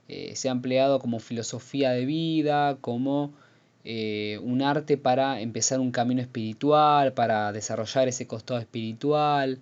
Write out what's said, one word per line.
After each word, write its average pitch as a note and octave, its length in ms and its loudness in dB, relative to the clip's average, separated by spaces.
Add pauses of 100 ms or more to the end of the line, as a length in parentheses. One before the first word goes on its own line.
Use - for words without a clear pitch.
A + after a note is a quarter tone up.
eh, F#2 280 -12
se - 140 -4
ha - 20 0
empleado C3 480 2
como A#2 200 -4
filosofía B2 720 -4
de B2 140 0
vida, D3 760 0
como, C#3 520 -2 (500)
eh, G#2+ 580 -4
un B2 200 -2
arte D3 360 2
para C3+ 440 2
empezar A#2 380 -2
un B2+ 120 0
camino B2 300 0
espiritual, C3+ 920 2
para G#2+ 380 2
desarrollar A2 560 -2
ese B2 180 -4
costado A#2+ 340 -6
espiritual. C3+ 1040 -2